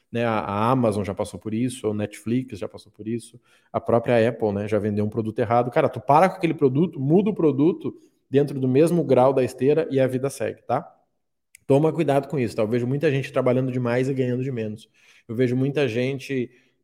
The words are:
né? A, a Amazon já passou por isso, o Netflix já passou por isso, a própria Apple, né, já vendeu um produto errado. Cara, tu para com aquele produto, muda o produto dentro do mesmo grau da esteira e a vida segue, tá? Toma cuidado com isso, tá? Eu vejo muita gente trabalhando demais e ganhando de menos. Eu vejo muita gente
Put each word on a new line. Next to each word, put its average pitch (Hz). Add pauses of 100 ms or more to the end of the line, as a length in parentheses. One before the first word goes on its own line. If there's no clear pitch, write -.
(120)
né? 117
A, 110
a 101
Amazon 110
já 95
passou -
por 107
isso, 123
o 107
Netflix 107
já 107
passou -
por 107
isso, 117 (340)
a 107
própria 117
Apple, 107
né, 101
já 104
vendeu 104
um 107
produto 110
errado. 120
Cara, 143
tu -
para 160
com 185
aquele 165
produto, 147
muda 180
o -
produto 156 (340)
dentro 139
do 131
mesmo 160
grau 131
da 131
esteira 147
e 131
a 131
vida 127
segue, 107
tá? 139 (760)
Toma 147
cuidado 139
com 156
isso, 113
tá? 113
Eu 107
vejo 120
muita 143
gente 135
trabalhando 131
demais 123
e 139
ganhando 127
de 135
menos. 107 (400)
Eu 117
vejo 123
muita 139
gente 127 (320)